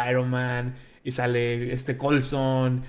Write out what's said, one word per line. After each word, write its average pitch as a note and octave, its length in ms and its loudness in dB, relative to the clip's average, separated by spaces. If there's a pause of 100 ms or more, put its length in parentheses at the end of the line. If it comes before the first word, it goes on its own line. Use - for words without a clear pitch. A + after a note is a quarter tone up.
(100)
Iron B2+ 200 2
Man, B2+ 460 -2 (300)
y B2+ 40 -2
sale A#2+ 640 0
este B2+ 240 -4
Coulson, C3 920 2